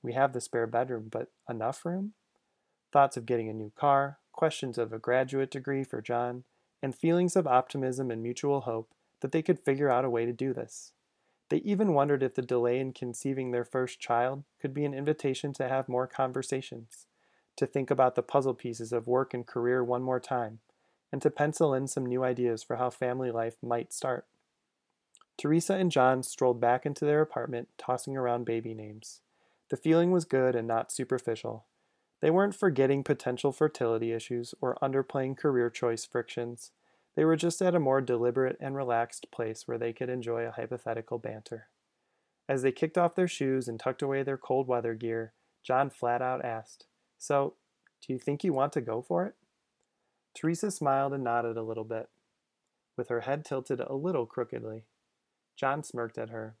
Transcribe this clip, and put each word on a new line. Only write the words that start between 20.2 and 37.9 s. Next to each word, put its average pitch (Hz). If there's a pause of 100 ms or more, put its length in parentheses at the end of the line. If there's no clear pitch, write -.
and 139
to 147
pencil 151
in 131
some 135
new 123
ideas 123
for 120
how 123
family 127
life 113
might 117
start. - (1080)
Teresa 165
and 185
John 131
strolled 123
back 120
into 147
their 147
apartment, 123
tossing 127
around 120
baby 113
names. 107 (480)
The 135
feeling 170
was 175
good 127
and 113
not 113
superficial. 117 (540)
They 151
weren't 196
forgetting 139
potential 131
fertility 113
issues 120
or 127
underplaying 135
career 123
choice 117
frictions. 120 (440)
They 156
were 160
just 165
at 180
a 175
more 135